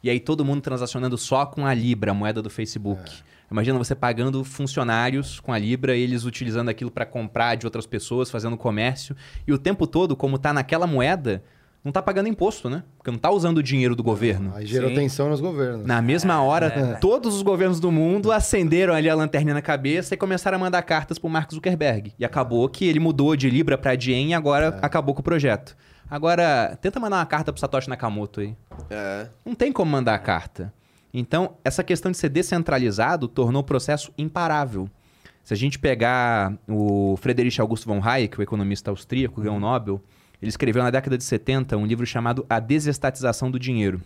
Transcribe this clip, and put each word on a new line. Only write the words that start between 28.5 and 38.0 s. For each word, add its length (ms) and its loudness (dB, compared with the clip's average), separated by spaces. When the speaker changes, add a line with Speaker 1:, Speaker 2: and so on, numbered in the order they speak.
Speaker 4:
É. 380 -6
Speaker 1:
Não 80 -6
tem 180 0
como 200 2
mandar 240 2
a 40 -2
carta. 540 -4
Então, 500 -2
essa 200 0
questão 280 -2
de 60 -4
ser 120 0
descentralizado 1000 0
tornou 340 2
o 20 -2
processo 540 -2
imparável. 720 -2
Se 100 -4
a 40 0
gente 220 0
pegar 720 2
o 500 2
Friedrich 440 2
August 240 -2
von 180 0